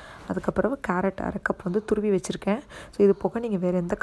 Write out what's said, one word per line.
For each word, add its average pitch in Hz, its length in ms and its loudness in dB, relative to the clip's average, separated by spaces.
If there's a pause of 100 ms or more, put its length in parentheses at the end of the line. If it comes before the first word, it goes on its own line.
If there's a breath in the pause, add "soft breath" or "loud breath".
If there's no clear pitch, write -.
(280 loud breath)
அதுக்கப்புறம் 190 500 0 (100)
கேரட் 185 280 0
அரை - 240 -4 (100)
கப் - 140 -6
வந்து 202 200 0
துருவி 208 260 2
வச்சிருக்கேன். 196 480 0 (320 loud breath)
So, - 80 -6
இது 196 160 8
போக 196 240 -2
நீங்க 226 180 -2
வேற 180 220 2
எந்த 175 240 0